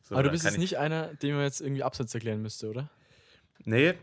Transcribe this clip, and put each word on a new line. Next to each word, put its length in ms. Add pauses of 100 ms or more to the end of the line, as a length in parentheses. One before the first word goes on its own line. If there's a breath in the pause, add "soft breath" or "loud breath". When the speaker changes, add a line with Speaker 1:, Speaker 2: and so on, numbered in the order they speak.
Speaker 1:
So, 140
Speaker 2:
Aber 80
du 60
Speaker 1:
da 20
Speaker 2:
bist 120
Speaker 1:
kann 100
Speaker 2:
jetzt 40
Speaker 1:
ich 40
Speaker 2:
nicht 160
einer, 380
dem 200
man 80
jetzt 180
irgendwie 220
Abseits 300
erklären 280
müsste, 280
oder? 200 (720 soft breath)
Speaker 1:
Nee, 400